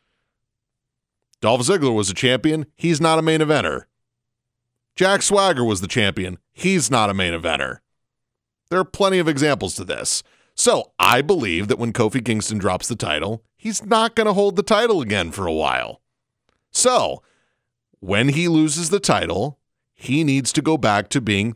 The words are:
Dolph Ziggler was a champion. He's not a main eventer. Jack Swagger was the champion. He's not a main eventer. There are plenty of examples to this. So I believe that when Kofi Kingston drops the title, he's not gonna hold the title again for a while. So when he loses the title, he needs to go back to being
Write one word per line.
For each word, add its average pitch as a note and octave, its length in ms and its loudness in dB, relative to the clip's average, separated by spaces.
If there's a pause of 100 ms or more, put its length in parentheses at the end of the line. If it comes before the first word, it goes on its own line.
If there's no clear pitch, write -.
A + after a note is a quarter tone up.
(1400)
Dolph A#2+ 220 2
Ziggler C#3 340 2
was G2+ 140 0
a F#2+ 40 -6
champion. C#3 520 0 (100)
He's D#3+ 260 0
not D#3+ 180 4
a D#3+ 40 0
main D#3+ 180 2
eventer. A#2 420 0 (1120)
Jack F#3+ 260 2
Swagger F#3+ 420 2
was G#2 180 0
the G2 60 -6
champion. F#2+ 500 -2 (140)
He's F3+ 400 0
not A2 180 2
a G2 40 -2
main F2+ 200 0
eventer. D2+ 460 -4 (880)
There F#3 100 0
are F#3 60 0
plenty F#3+ 340 0
of D#3+ 80 0
examples C3+ 480 0
to G2 80 -12
this. D2 380 -6 (340)
So F#3+ 440 0
I A2+ 220 4
believe G#2+ 480 0
that A#2 100 0
when A2+ 140 -4
Kofi A2+ 300 0
Kingston G#2+ 340 -4
drops F#2 300 -2
the A#2+ 80 -6
title, F#2 480 -6 (120)
he's A3 280 -8
not A3 320 0
gonna G#3+ 180 0
hold G3+ 220 0
the G3 80 0
title G#3+ 380 2
again G2 300 -2
for F#2+ 160 -6
a D#2+ 60 -2
while. B1+ 480 -2 (680)
So E3+ 520 0 (760)
when G2+ 300 0
he E3 180 0
loses D#3 420 2
the G3 100 0
title, G2 580 -2 (380)
he D3 280 -2
needs C3+ 300 0
to D3 80 0
go D#3 160 2
back G#2 320 0
to C#3 120 0
being G#2 340 -2